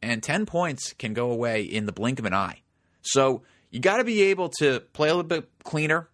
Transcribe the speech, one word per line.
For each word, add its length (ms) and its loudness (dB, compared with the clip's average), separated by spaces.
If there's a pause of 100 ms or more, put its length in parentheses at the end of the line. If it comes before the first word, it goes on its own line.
And 200 -4
ten 240 -2
points 540 -4
can 140 -6
go 180 -2
away 320 -2
in 220 -4
the 80 -6
blink 260 -2
of 60 -6
an 80 -2
eye. 280 -2 (400)
So 420 2 (280)
you 80 -8
gotta 240 2
be 200 4
able 260 2 (100)
to 220 4 (100)
play 160 0
a 80 4
little 80 0
bit 260 -4 (140)
cleaner. 500 -2